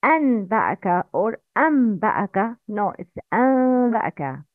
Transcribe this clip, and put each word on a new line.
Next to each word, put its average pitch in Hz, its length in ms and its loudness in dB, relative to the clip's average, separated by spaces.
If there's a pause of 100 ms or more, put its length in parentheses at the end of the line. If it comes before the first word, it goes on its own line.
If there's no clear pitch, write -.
أنبأك 214 1080 0
or 214 220 -2 (200)
أنبأك. 226 1000 0 (120)
No, 208 300 -4
it's - 200 -16 (140)
أنبأك. 247 1120 0 (100)